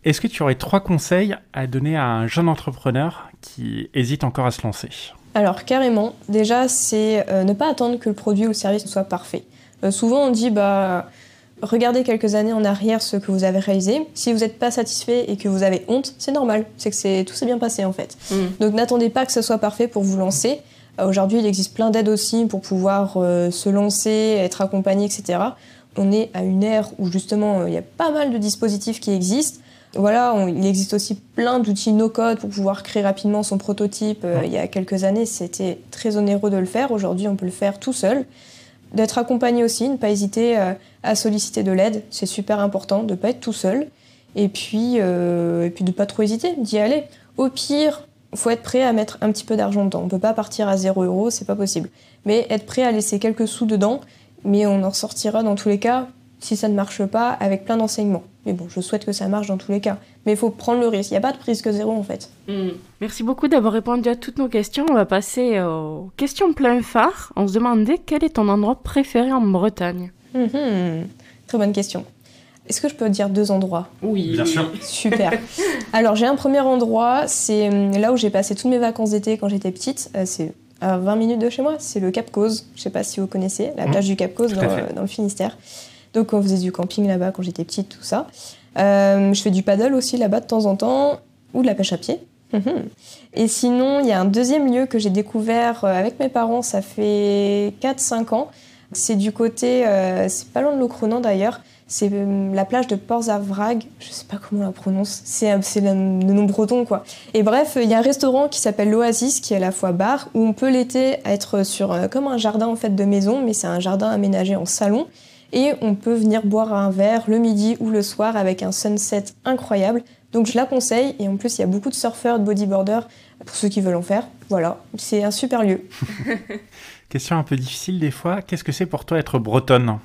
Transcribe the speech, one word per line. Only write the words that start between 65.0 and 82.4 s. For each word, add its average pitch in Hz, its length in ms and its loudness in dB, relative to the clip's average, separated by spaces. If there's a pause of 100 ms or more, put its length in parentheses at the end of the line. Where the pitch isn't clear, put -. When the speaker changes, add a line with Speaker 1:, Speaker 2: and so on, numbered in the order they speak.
Speaker 3:
passer 208 560 0
aux 160 560 -4
questions 311 380 0
plein 247 260 2
phare. 240 560 0
On 202 120 2
se 190 40 -2
demandait 233 460 2
quel 311 260 -2
est 311 120 2
ton 214 120 2
endroit 208 280 2
préféré 262 560 0
en 262 100 2
Bretagne ? 180 720 0 (220)
Speaker 2:
Mhm. 214 720 -2 (400)
Très 240 120 -2
bonne 208 140 2
question. 196 320 -4 (640)
Est-ce - 120 -4
que 294 80 0
je 294 60 -6
peux 220 160 0
dire 202 180 0
deux 202 220 2
endroits ? 185 380 0 (140)
Speaker 3:
Oui. 190 300 0
Speaker 1:
Bien 160 140 0
sûr. 240 240 0 (100)
Speaker 2:
Super. 196 520 0 (320)
Speaker 3:
<laughs> 285 280 -4
Speaker 2:
Alors, 226 240 4
j'ai 233 100 2
un 277 100 2
premier 277 240 2
endroit, 247 680 2
c'est, 214 420 0
hum, 202 300 2
là 220 140 4
où 254 40 4
j'ai 220 140 2
passé 196 240 0
toutes 254 160 -2
mes 247 80 4
vacances 226 320 0
d'été 214 260 0
quand 202 120 -2
j'étais 196 240 -2
petite. - 440 -8
Euh, 196 80 -2
c'est 170 280 -6 (280)
à 185 160 0
vingt 190 200 0
minutes 226 240 2
de 233 100 2
chez 247 100 -6
moi, 294 180 0
c'est 220 220 -6
le 185 120 0
Cap 233 180 -4
Cause. 220 360 -2 (100)